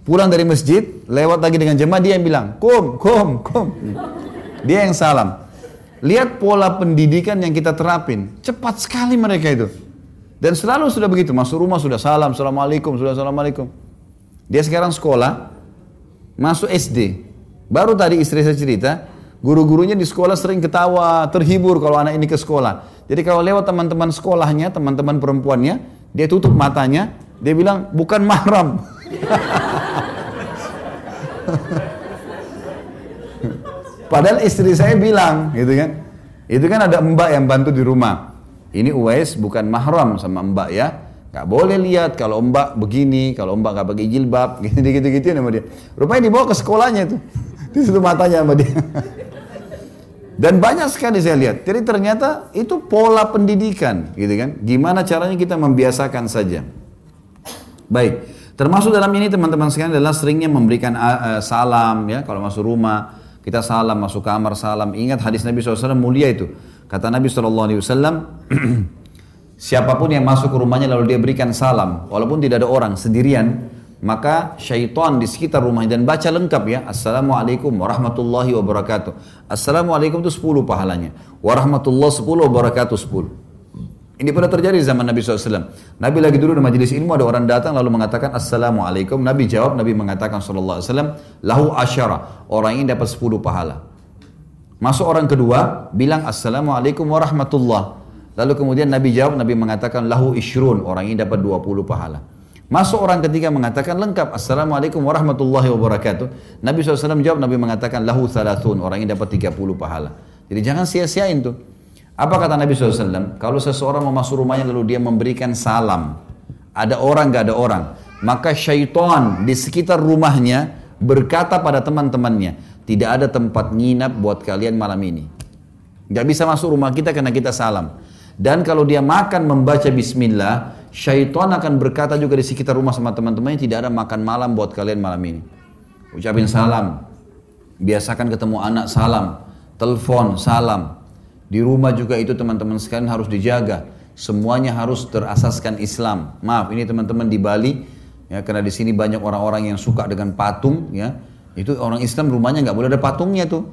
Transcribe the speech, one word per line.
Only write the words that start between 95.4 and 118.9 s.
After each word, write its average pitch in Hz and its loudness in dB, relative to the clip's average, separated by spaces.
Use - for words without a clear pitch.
bilang, 147 0
"Assalamualaikum 139 -2
warahmatullah." 135 0
Lalu 135 2
kemudian 139 0
Nabi 131 2
jawab, 139 2
Nabi 120 0
mengatakan, 113 -2
"Lahu 127 2
ishrun," 127 0
orang 92 -4
ini 107 -2
dapat 101 -2
dua 95 -2
puluh 98 -4
pahala. 80 -8
Masuk 190 2
orang 180 2
ketiga 156 0
mengatakan, 135 -2
"Lengkap, 185 -4
Assalamualaikum 147 -2
warahmatullahi 135 2
wabarakatuh." 107 0
Nabi 151 0
sallallahu 147 0
alaihi 147 -4
wasallam 151 0
jawab, 156 2
Nabi 127 0
mengatakan, 117 -4
"Lahu 120 2
thalathun," 104 -2
orang 92 -4
ini 104 -2
dapat 98 -4
tiga 90 -2
puluh 95 -6
pahala. 78 -8
Jadi 101 -6
jangan 160 -2
sia-siain 170 -2
tuh. 123 -4
Apa 170 0
kata 156 0
Nabi 143 2
sallallahu 123 2
alaihi 110 -2
wasallam? 95 -2
Kalau 127 -2
seseorang 139 -2
mau 131 -2
masuk 131 -2
rumahnya 131 0
lalu 120 0
dia - -2
memberikan 120 0
salam, 104 -2
ada 113 0
orang, 143 4
nggak 123 2
ada 110 0
orang, 113 0
maka 127 0
syaitan 143 2